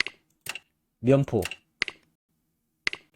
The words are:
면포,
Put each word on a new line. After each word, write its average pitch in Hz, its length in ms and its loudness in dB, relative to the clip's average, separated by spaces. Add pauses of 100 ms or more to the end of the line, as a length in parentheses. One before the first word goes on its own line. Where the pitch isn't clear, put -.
(1000)
면포, 127 420 4 (1700)